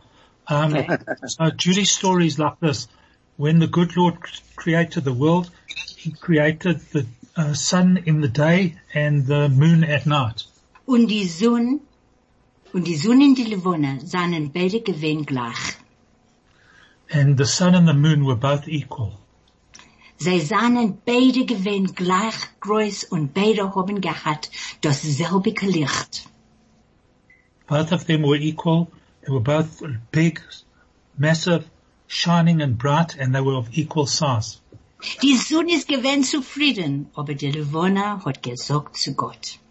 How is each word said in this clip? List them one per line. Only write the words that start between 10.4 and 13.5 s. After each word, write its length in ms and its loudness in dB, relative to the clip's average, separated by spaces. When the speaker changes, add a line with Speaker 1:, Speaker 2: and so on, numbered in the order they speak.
Speaker 2:
Und 220 4
die 180 0
Sonne 540 0
Und 140 -2
die 100 -2
Sonne 280 4
und 140 6
die 60 -2
Levona 600 -2